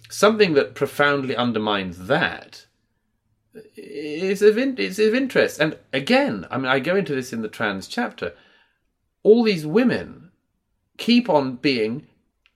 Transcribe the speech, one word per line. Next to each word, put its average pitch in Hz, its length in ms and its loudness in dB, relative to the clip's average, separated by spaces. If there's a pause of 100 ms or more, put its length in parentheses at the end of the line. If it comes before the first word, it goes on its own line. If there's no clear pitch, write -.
something 208 460 2
that - 200 2
profoundly 139 600 0
undermines 104 680 -2
that - 600 -4 (1080)
is 185 680 -6
of 208 140 6
in-, 262 220 -2
is 190 200 -4
of 214 160 4
interest. 247 460 0
And 156 160 0 (160)
again, 143 580 0
I 117 60 -6
mean, 131 100 -4
I 131 140 2
go 170 160 0
into 175 180 -2
this 131 180 -6
in 113 100 -6
the 107 60 -6
trans 101 380 -6
chapter, - 460 -8 (880)
all 226 200 6
these 190 240 0
women 156 640 0 (680)
keep 240 320 2
on 135 280 0
being 123 500 -2 (500)